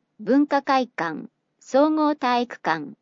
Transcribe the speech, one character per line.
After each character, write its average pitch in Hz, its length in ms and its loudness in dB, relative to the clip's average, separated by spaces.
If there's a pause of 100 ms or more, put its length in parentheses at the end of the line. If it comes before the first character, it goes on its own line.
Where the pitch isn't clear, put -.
(200)
文 269 260 2
化 277 160 0
会 262 240 0
館、 160 420 -8 (300)
総 294 320 2
合 302 240 0
体 247 300 0
育 - 160 -14
館、 156 420 -4